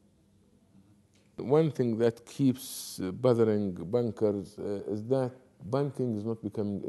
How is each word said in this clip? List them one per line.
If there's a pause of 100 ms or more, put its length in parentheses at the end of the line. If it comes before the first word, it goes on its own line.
(1400)
One
thing
that
keeps,
uh,
bothering
bankers,
uh,
is
that (320)
banking
is
not
becoming